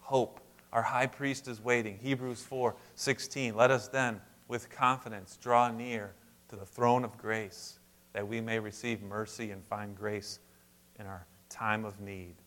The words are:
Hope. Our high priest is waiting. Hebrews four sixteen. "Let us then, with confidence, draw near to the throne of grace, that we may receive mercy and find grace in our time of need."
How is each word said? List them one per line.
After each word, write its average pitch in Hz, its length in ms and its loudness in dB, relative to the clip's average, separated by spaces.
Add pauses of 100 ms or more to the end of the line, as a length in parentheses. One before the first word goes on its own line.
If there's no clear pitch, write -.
Hope. 127 400 0 (300)
Our 117 120 2
high 127 240 2
priest 135 420 -4
is 110 140 -10
waiting. 113 340 2
Hebrews 127 460 -2
four 123 340 0 (180)
sixteen. 127 640 -2
"Let 123 140 10
us 127 180 2
then, 123 320 0 (280)
with 120 200 -6
confidence, 123 720 0
draw 120 320 6
near 113 420 -4 (360)
to - 80 -14
the 98 100 -12
throne 123 380 4
of 110 120 -8
grace, 107 640 -6 (340)
that 104 160 -4
we 113 140 -4
may 113 160 0
receive 107 420 -4
mercy 104 500 -6
and 95 140 -12
find 104 320 -8
grace 104 440 -6 (580)
in 104 80 -12
our 95 180 -12 (240)
time 110 380 0
of 101 140 -10
need." 92 360 -10 (100)